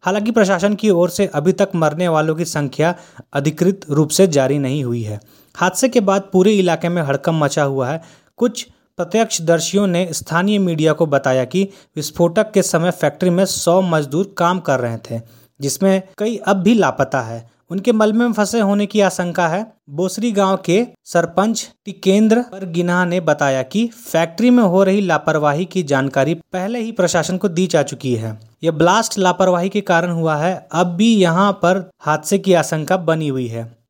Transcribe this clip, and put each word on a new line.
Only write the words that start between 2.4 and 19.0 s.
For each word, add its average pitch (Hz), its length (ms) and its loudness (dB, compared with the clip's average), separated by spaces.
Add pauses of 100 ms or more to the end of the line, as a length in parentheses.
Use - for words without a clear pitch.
संख्या 151 500 -2 (380)
अधिकृत 160 580 -2
रूप 151 200 0
से 190 160 4
जारी 143 320 2
नहीं 139 260 -2
हुई 120 180 -4
है। 104 180 -8 (340)
हादसे 185 340 0
के 240 120 2
बाद 196 320 0
पूरे 190 200 4
इलाके 175 360 0
में 175 140 -2
हड़कंप 151 400 0
मचा 147 220 0
हुआ 135 260 -2
है। 165 100 -6 (380)
कुछ 233 280 -2 (300)
प्रत्यक्षदर्शियों 170 920 0
ने 180 260 0
स्थानीय 190 460 -2
मीडिया 160 340 2
को 160 140 0
बताया 135 380 0
कि 190 240 -2 (280)
विस्फोटक 170 560 -2
के 190 100 2
समय 175 280 0
फैक्ट्री 175 400 0
में 180 160 2
सौ 185 360 2
मजदूर 160 560 -2
काम 175 220 0
कर 139 200 0
रहे 117 200 -4
थे, 117 200 -10 (400)
जिसमें 190 420 0 (160)
कई 214 200 -4
अब 190 240 0
भी 220 120 4
लापता 139 480 0
है। 117 280 -12 (200)
उनके 196 220 -2
मलबे 214 260 2
में 240 140 0
फंसे 208 280 0
होने 202 260 2
की 208 140 -2